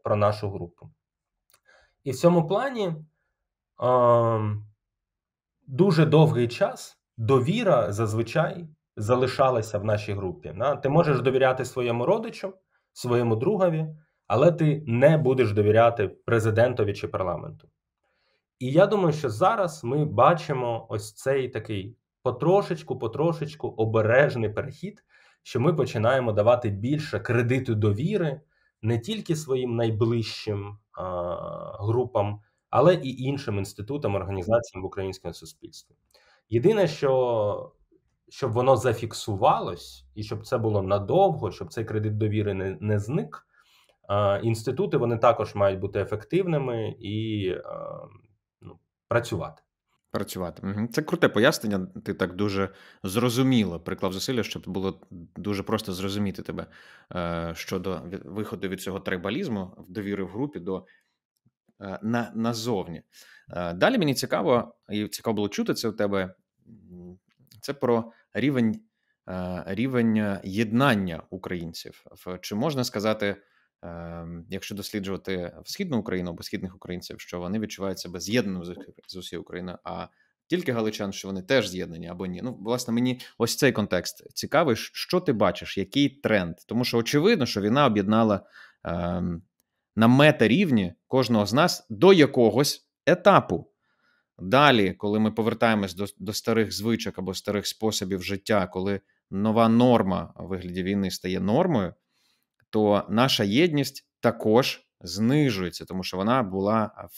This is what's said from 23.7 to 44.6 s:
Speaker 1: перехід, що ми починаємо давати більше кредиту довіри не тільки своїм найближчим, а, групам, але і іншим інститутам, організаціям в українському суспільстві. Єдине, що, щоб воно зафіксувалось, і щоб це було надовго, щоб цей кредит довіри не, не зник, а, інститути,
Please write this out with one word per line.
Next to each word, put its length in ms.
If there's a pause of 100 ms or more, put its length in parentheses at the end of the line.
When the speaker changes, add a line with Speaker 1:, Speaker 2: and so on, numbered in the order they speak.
Speaker 1:
перехід, 540 (400)
що 160
ми 140
починаємо 580
давати 380
більше 500
кредиту 560
довіри 680 (400)
не 180
тільки 360
своїм 400
найближчим, 1040 (140)
а, 120 (840)
групам, 560 (280)
але 260
і 280
іншим 340
інститутам, 580
організаціям 680
в 20
українському 480
суспільстві. 600 (540)
Єдине, 380
що, 840 (580)
щоб 220
воно 260
зафіксувалось, 1300 (100)
і 80
щоб 240
це 100
було 240
надовго, 720
щоб 220
цей 120
кредит 320
довіри 360
не, 260
не 200
зник, 480 (600)
а, 360
інститути, 540